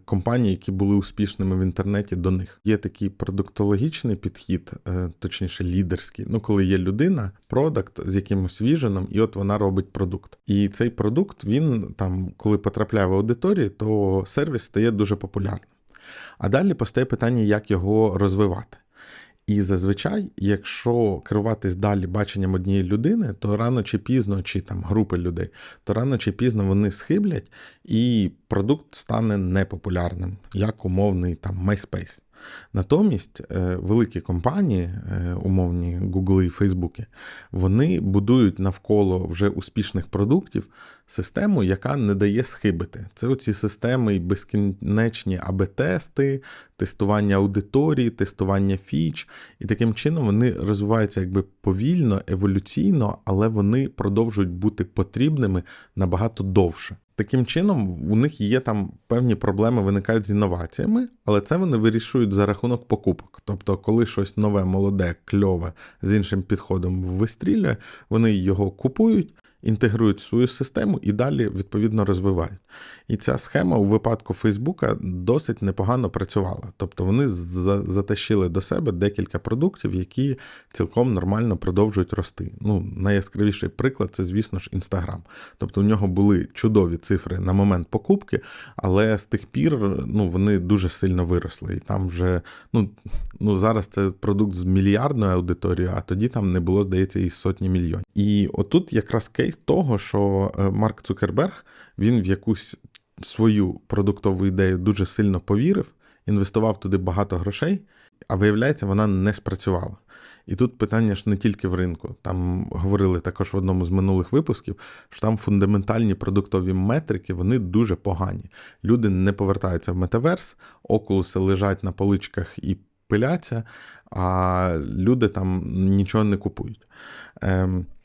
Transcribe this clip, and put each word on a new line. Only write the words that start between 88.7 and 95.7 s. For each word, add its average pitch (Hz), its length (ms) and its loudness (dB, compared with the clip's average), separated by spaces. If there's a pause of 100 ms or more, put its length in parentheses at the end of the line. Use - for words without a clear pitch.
але 104 420 2
з - 80 -8
тих - 200 -4
пір, 147 340 0 (260)
ну, 98 240 0
вони 98 300 2
дуже 90 300 2
сильно 90 360 0
виросли. 87 500 -2
І - 40 -6
там 98 280 -4
вже, 87 340 0 (320)
ну, 104 160 2 (500)
ну, 104 180 2
зараз 107 300 2
це 98 220 0
продукт 98 440 0
з 90 100 -6
мільярдною 101 680 2
аудиторією, 90 680 0